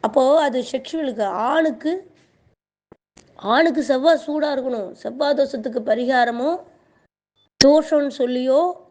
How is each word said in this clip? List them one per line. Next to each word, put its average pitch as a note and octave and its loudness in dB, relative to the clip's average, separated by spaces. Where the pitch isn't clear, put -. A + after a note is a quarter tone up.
அப்போ C4+ 4
அது B3+ 0
செக்ஷுவலுக்கு, C4 -4
ஆணுக்கு, D4+ -2
ஆணுக்கு C#4+ 0
செவ்வாய் C#4 2
சூடா D4 -2
இருக்கணும். B3 -6
செவ்வாய் C#4+ -2
தோஷத்துக்கு B3+ -2
பரிகாரமோ A#3+ 0
தோஷம்னு D4 4
சொல்லியோ C4 0